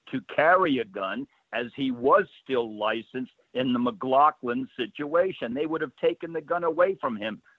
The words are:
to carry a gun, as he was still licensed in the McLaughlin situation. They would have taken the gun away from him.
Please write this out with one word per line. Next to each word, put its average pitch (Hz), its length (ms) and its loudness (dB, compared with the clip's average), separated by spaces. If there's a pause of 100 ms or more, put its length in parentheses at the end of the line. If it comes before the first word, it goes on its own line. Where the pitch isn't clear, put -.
(120)
to 131 80 -4 (160)
carry 160 440 4
a 113 60 -2
gun, 101 400 -6 (280)
as 120 200 -4
he 135 160 -4
was 139 360 2 (180)
still 117 340 -2
licensed 113 540 -4 (220)
in 127 180 0
the 123 80 2
McLaughlin 131 960 2
situation. 147 800 -2
They 151 140 -2
would 156 120 -4
have 151 220 -8
taken 165 320 -2
the 160 80 -6
gun 170 240 -4
away 175 340 2
from 123 160 -2
him. 107 260 -6 (180)